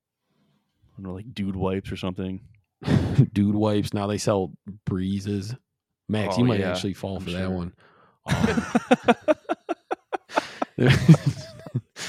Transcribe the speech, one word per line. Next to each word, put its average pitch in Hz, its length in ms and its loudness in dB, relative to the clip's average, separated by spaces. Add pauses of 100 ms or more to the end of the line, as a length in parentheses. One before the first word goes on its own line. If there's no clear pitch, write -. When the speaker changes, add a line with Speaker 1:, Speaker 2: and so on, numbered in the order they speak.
(960)
Speaker 1:
I - 0 -
don't 98 100 -14
know, 92 80 -8
like, 107 180 -14
dude 98 240 -4
wipes 95 360 -2
or 95 40 -6
something. 95 440 -6 (420)
Speaker 2:
<laughs> - 500 4
Dude 101 220 2
wipes. 104 400 0
Now 101 120 -2
they 104 120 -2
sell 98 340 0 (320)
breezes. 101 680 -4 (540)
Max, 101 260 -2
Speaker 1:
Oh, 92 60 0
Speaker 2:
you 123 40 4
might 113 160 2
Speaker 1:
yeah, 92 80 -2
Speaker 2:
actually 92 260 -4
fall 95 220 -8
Speaker 1:
I'm 92 80 -10
Speaker 2:
for 87 60 -6
that 87 160 -4
Speaker 1:
sure. 92 40 -4
Speaker 2:
one. 90 220 -6 (540)
Speaker 1:
<laughs> - 0 -
Speaker 2:
Um, - 380 0 (2000)
<laughs> 127 140 4 (1160)